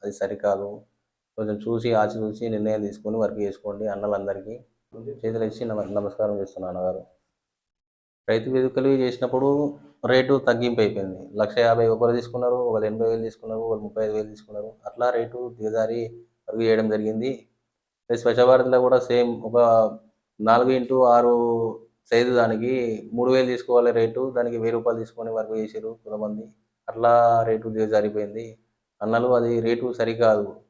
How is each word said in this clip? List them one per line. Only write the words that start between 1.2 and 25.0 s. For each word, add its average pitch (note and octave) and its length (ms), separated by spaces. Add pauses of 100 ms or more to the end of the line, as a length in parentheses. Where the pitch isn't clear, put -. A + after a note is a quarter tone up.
కొంచెం G#2+ 180
చూసి A#2 380
ఆచితూచి G#2+ 560
నిర్ణయం G#2+ 320
తీసుకొని G#2 360
వర్క్ G#2+ 220
చేసుకోండి G2+ 480
అన్నలందరికీ. G2+ 800 (340)
చేతులు A2+ 440
ఇచ్చి A2 220
నమ-, G#2 280
నమస్కారం G#2 460
చేస్తున్నాను F#2 380
అన్నగారు. F#2 280 (1200)
రైతు A2+ 200
వేదికలు C3 380
చేసినప్పుడు C3 880 (300)
రేటు C3 400
తగ్గింపు A#2 340
అయిపోయింది. F#2+ 540
లక్ష G#2 220
యాభై A#2 300
ఒకరు A#2 280
తీసుకున్నారు, B2 400
ఒకరు A2+ 300
ఎనభై A2+ 240
వేలు A2+ 120
తీసుకున్నారు, A2+ 400
ఒకరు A2+ 180
ముప్పై G#2+ 260
ఐదు G#2+ 80
వేలు G#2+ 160
తీసుకున్నారు. G#2+ 440 (120)
అట్లా B2 240
రేటు A#2+ 500
దిగజారి A2+ 680 (240)
వర్క్ A2 120
చేయడం A2 280
జరిగింది. A2 580 (600)
ప్లస్ A#2+ 120
స్వచ్ఛ B2 240
భారత్లో B2+ 340
కూడా B2+ 200
సేమ్ A#2+ 420
ఒక A2 160 (840)
నాలుగు A#2+ 280
ఇంటూ B2+ 340
ఆరు A#2+ 760 (300)
సైజు A#2+ 220
దానికి A2+ 840
మూడు B2 180
వేలు C3 160
తీసుకోవాలి A#2+ 440
రేటు, A#2 400
దానికి A#2+ 260
వెయ్యి A2+ 140
రూపాయలు A#2 280
తీసుకొని A2+ 320